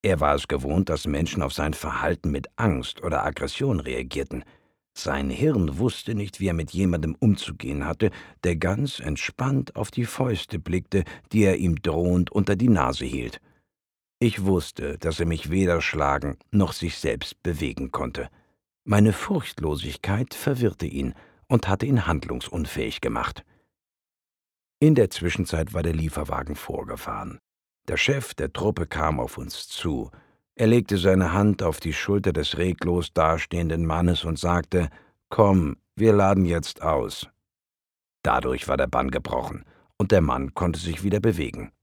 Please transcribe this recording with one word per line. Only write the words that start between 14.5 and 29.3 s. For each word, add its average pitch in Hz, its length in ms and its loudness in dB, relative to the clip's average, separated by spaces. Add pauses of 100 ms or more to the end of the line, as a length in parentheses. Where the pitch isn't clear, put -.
dass 80 220 -4
er 85 60 2
mich 80 240 -2
weder 87 300 4
schlagen 71 580 0 (120)
noch 101 220 4
sich - 260 -6
selbst - 440 -6
bewegen 71 480 -4
konnte. 69 380 -6 (560)
Meine 202 280 6
Furchtlosigkeit 95 1200 -4
verwirrte 123 520 -2
ihn - 280 -4 (320)
und 117 220 2
hatte 98 180 0
ihn 127 200 2
handlungsunfähig 71 920 -4
gemacht. - 440 -4 (1400)
In 151 160 8
der 110 140 6
Zwischenzeit 85 640 -2
war 85 120 -2
der 85 80 0
Lieferwagen 76 640 -4
vorgefahren. - 840 -8 (480)
Der - 100 -4
Chef - 380 0
der 69 180 -6
Truppe 87 340 -2
kam 78 340 -2
auf - 180 -6